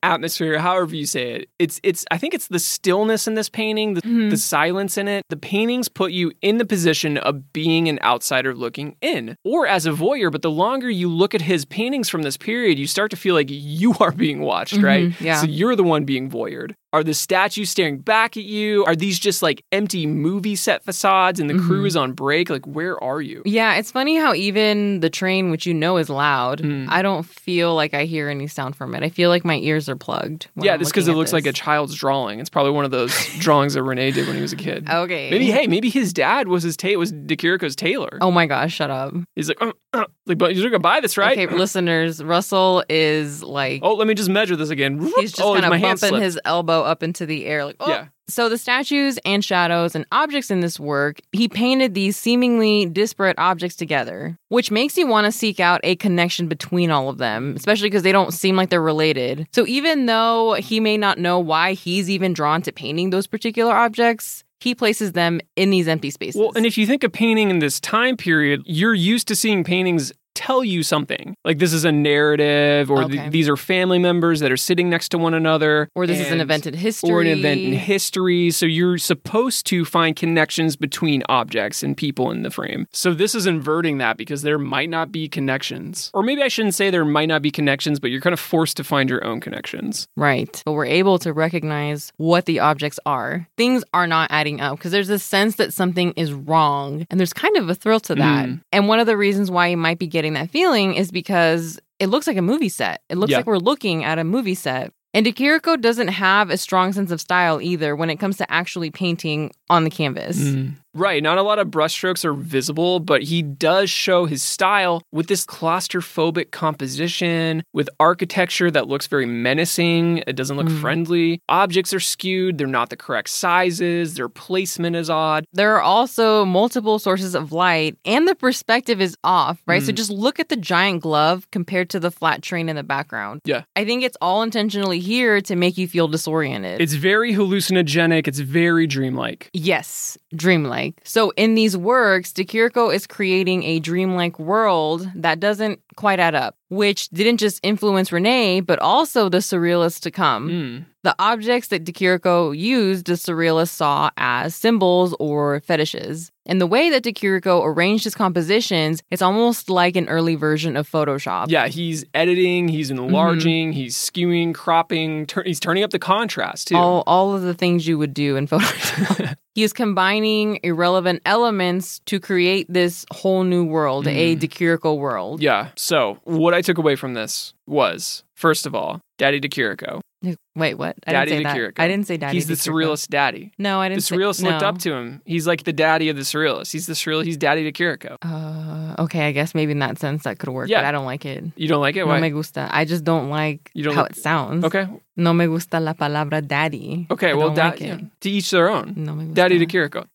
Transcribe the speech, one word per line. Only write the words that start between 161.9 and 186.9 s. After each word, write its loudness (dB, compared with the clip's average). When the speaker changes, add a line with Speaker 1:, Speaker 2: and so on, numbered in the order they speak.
Speaker 1:
editing, 2
he's -2
enlarging, 2
Speaker 2:
Mm-hmm. -2
Speaker 1:
he's -6
skewing, 0
cropping, 0
tur-, -6
he's -4
turning 0
up -2
the -2
contrast, -2
too. 4
Speaker 2:
All, 6
all 4
of -2
the -2
things 2
you 2
would -2
do 0
in -2
Photoshop. 0
Speaker 1:
<laughs> -20
Speaker 2:
He 2
is 0
combining 0
irrelevant 2
elements 0
to -2
create 2
this 0
whole 0
new 2
world, 0
a 2
Speaker 1:
Mm. 0
Speaker 2:
De -2
Chirico 0
world. -4
Speaker 1:
Yeah. 2
So 0
what 2
I 2
took 0
away 2
from -6
this -8
was, -2
first 2
of -6
all, -4
Daddy 2
De -4
Chirico. -4
Speaker 2:
Wait, 0
what? -6
I -2
Speaker 1:
Daddy 2
Speaker 2:
didn't 0
say 0
Speaker 1:
De -
Speaker 2:
that. -2
Speaker 1:
Chirico. -2
Speaker 2:
I 4
didn't -2
say -4
Daddy -2
Speaker 1:
He's -2
the -4
Speaker 2:
De -4
Chirico. -4
Speaker 1:
surrealist -6
daddy. -2
Speaker 2:
No, -2
I 0
didn't -4
Speaker 1:
The -2
Speaker 2:
say -2
Speaker 1:
surrealists 0
looked 0
Speaker 2:
no. 2
Speaker 1:
up -2
to -4
him. -8
He's -4
like 0
the -2
daddy 2
of -2
the -6
surrealists. -2
He's -6
the -6